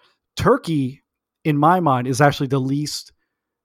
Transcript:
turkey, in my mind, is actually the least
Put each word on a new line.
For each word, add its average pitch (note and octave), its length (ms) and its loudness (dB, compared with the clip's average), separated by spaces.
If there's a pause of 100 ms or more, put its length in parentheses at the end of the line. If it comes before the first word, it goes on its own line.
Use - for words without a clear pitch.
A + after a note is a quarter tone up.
(360)
turkey, E3 680 0 (420)
in D3+ 140 0
my E3 220 4
mind, C3 280 0
is C3+ 140 -2
actually C#3+ 260 2
the C3+ 120 -2
least C#3 520 -6 (540)